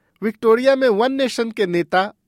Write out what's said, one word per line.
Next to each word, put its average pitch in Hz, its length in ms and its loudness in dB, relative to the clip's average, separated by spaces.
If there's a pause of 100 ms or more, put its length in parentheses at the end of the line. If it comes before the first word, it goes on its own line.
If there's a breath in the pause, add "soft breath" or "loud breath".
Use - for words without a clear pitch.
(220)
विक्टोरिया 233 540 2
में 262 120 0
वन 226 240 0
नेशन 247 380 -4
के 214 160 -4
नेता 175 480 -2 (140)